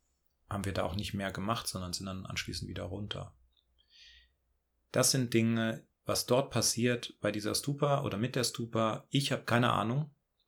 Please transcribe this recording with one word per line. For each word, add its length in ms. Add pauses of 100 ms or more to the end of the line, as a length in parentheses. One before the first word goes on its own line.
(500)
haben 160
wir 80
da 100
auch 120
nicht 180
mehr 180
gemacht, 360
sondern 260
sind 140
dann 180
anschließend 440
wieder 140
runter. 500 (1600)
Das 200
sind 220
Dinge, 540 (180)
was 200
dort 260
passiert 680
bei 100
dieser 240
Stupa 480
oder 140
mit 180
der 80
Stupa. 640
Ich 220
hab 160
keine 240
Ahnung, 420 (340)